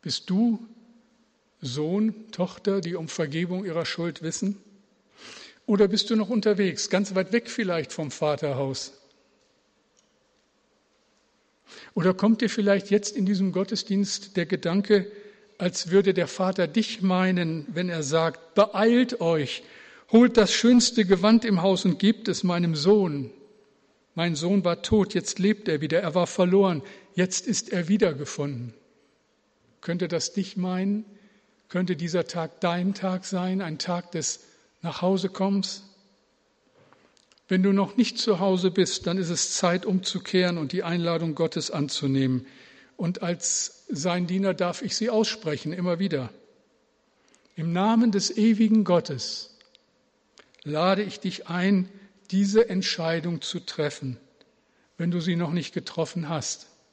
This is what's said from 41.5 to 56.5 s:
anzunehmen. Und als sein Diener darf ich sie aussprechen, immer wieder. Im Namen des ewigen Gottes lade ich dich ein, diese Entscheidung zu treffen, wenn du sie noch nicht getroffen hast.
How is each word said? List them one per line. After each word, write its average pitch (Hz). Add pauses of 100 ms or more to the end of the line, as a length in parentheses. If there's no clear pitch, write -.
anzunehmen. 135 (500)
Und 180
als -
sein 180
Diener 190
darf 180
ich 208
sie 220
aussprechen, 170
immer 180
wieder. 156 (1200)
Im 165
Namen 220
des -
ewigen 220
Gottes - (1080)
lade 175
ich 202
dich -
ein, 185 (400)
diese 202
Entscheidung 170
zu -
treffen, 139 (840)
wenn 170
du 175
sie 170
noch 170
nicht 170
getroffen 165
hast. - (240)